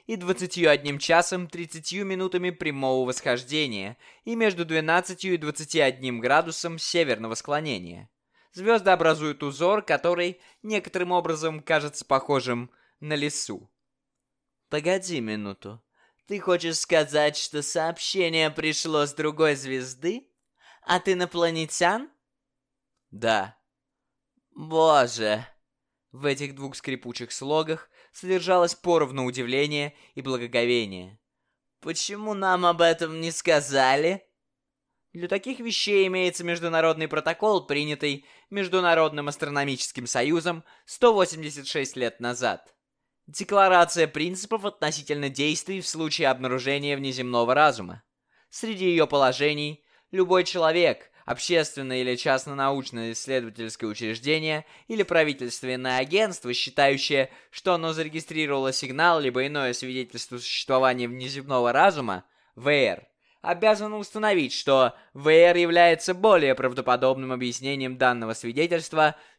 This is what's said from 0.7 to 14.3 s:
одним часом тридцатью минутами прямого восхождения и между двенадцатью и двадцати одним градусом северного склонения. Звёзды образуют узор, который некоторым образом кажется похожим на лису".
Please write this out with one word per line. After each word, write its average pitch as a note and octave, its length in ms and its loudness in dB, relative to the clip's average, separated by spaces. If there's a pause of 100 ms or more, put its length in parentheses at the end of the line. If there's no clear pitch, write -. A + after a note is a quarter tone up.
одним C#3+ 260 0
часом E3+ 500 2
тридцатью E3+ 580 -10
минутами F#3 440 -4
прямого C3+ 580 -2
восхождения B2+ 920 -4 (260)
и A#3 120 -6
между G3 300 0
двенадцатью F3 680 -2
и - 20 2
двадцати D3+ 420 -6
одним B2+ 400 0
градусом D#3+ 600 -2
северного A2+ 560 -2
склонения. G#2+ 760 -6 (440)
Звёзды G3 360 2
образуют D#3 540 2
узор, F3 400 0
который F3 580 -2 (220)
некоторым F#3+ 480 -4
образом D#3+ 500 -2
кажется D3 440 -2
похожим B2+ 680 -2 (280)
на D3+ 140 -8
лису". C#3+ 560 -6 (1000)